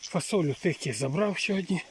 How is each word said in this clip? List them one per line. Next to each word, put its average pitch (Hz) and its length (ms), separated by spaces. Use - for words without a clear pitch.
Фасолю 160 600
тільки 151 300
забрав 147 480
сьогодні. 190 500